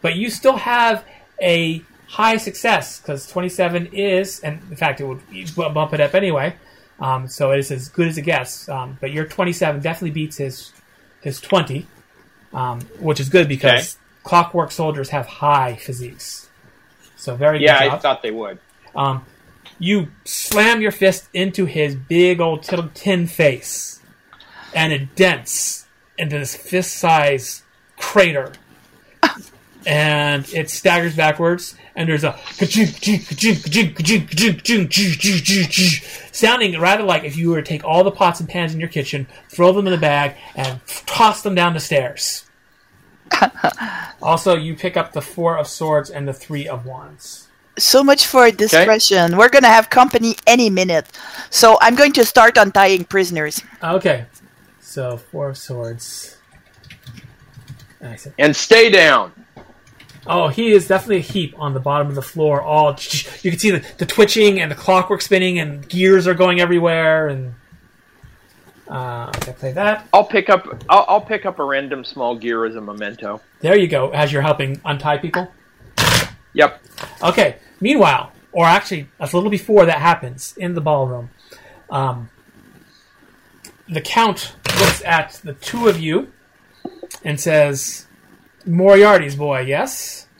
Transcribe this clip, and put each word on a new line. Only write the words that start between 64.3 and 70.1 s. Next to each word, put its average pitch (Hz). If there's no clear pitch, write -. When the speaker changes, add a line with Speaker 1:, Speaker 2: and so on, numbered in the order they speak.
Speaker 1:
and 156
the 147
clockwork 185
spinning 185
and 147
gears 185
are 185
going 175
everywhere. 165
And, 131
uh, 120
okay, -
play 131
that. 208